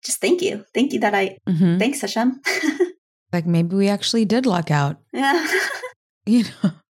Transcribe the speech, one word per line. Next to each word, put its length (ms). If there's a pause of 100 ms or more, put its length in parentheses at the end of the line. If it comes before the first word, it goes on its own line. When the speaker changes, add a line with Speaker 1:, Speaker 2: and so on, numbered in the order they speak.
Speaker 1:
Just 160
thank 220
you. 220 (100)
Thank 180
you 80
that 140
I, 240 (100)
Speaker 2:
Mm-hmm. 300
Speaker 1:
thanks, 220
Hashem. 460
<laughs> 840
Speaker 2:
Like, 140
maybe 300
we 120
actually 360
did 220
luck 260
out. 240 (160)
Speaker 1:
Yeah. 340 (460)
<laughs> 340
Speaker 2:
You 180
know? 260 (220)